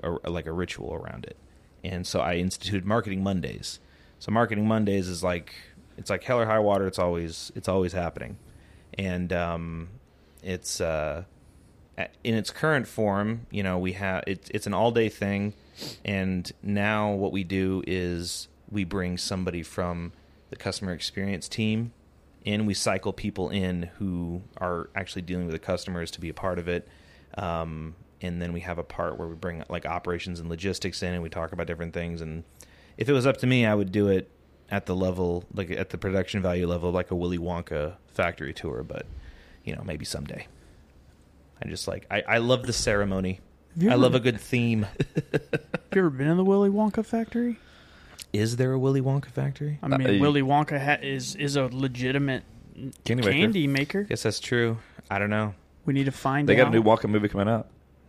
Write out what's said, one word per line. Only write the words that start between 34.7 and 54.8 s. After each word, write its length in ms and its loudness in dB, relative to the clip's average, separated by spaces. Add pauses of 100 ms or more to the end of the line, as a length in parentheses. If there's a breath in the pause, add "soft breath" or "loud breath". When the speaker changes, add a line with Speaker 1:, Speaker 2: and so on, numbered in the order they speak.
Speaker 1:
at 160 -2
the 80 0
level, 500 0 (100)
like, 160 -4
at 200 -4
the 80 -10
production 440 0
value 240 2
level, 260 0
like 180 0
a 60 -2
Willy 220 0
Wonka 560 -4 (140)
factory 440 -4
tour. 300 -6
But, 240 -10 (580 soft breath)
you 100 -6
know, 100 -12
maybe 200 -6
someday. 420 -8 (1160 soft breath)
I 60 -8
just, 200 -6
like, 220 -6
I, 180 0
I 100 4
love 280 4
the 80 -2
ceremony. 640 0 (340)
Speaker 2:
Have 80 0
you 80 6
Speaker 1:
I 40 6
Speaker 2:
ever 80 8
Speaker 1:
love 120 8
a 60 6
good 200 2
theme. 420 2
Speaker 2:
<laughs> 500 -2
Have 100 0 (520)
you 60 6
ever 100 6
been 180 0
in 80 6
the 80 4
Willy 260 6
Wonka 360 2
factory? 520 -2 (720 loud breath)
Speaker 1:
Is 240 2
there 160 4
a 60 2
Willy 220 4
Wonka 260 2
factory? 560 -4
Speaker 2:
I 140 -4
mean, 220 4
Speaker 3:
Uh, 20 6
Speaker 2:
Willy 220 6
Wonka 400 2
ha-, 200 2
is, 340 -4
is 200 0
a 160 4
legitimate 720 0 (600)
Speaker 3:
Candy 180 2
maker. 100 6
Speaker 2:
candy 340 4
maker. 380 2
Speaker 1:
Guess 200 -2
that's 160 0
true. 380 2 (320 loud breath)